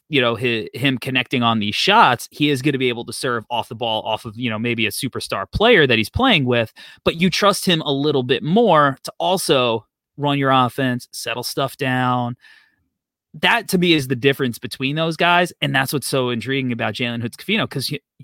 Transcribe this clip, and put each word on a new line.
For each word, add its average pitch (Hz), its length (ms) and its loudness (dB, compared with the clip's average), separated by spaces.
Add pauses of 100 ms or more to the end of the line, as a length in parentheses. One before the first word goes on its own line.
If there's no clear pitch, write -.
you 139 120 0
know, 120 140 2
hi-, 113 400 -2
him 131 240 -2
connecting 127 460 -2
on 113 160 2
these 104 160 -4
shots, 185 560 4
he 147 180 0
is 135 100 -2
gonna 135 160 0
be 127 120 0
able 117 160 -4
to 120 80 -12
serve 120 360 -4
off 113 200 -4
the 123 80 -12
ball 110 260 -2
off 110 220 -4
of, 110 120 -12
you 120 140 -4
know, 107 80 -4
maybe 117 260 -2
a 104 60 0
superstar 107 640 -6
player 202 340 6
that 123 100 4
he's 107 140 0
playing 226 340 2
with, 120 280 0 (320)
but 160 160 -2
you 185 100 2
trust - 360 2
him 165 160 2
a 143 100 -2
little 139 320 0
bit 127 180 0
more 156 640 4
to - 160 -12
also 139 640 0 (300)
run 143 220 0
your 135 120 2
offense, 127 600 2
settle 120 320 -8
stuff - 320 -4
down, 127 600 0 (1040)
that 202 280 0
to 185 100 0
me 175 140 4
is 143 160 0
the 135 80 -2
difference 131 420 0
between 135 380 -6
those 165 200 -2
guys. 175 440 2
And 143 140 -2
that's 135 180 0
what's 139 140 -2
so 127 240 0
intriguing 123 420 -4
about 113 220 -4
Jalen 117 280 -6
Hood-Schifino, 143 460 -4
'cause - 220 -6
you, - 80 -8 (260)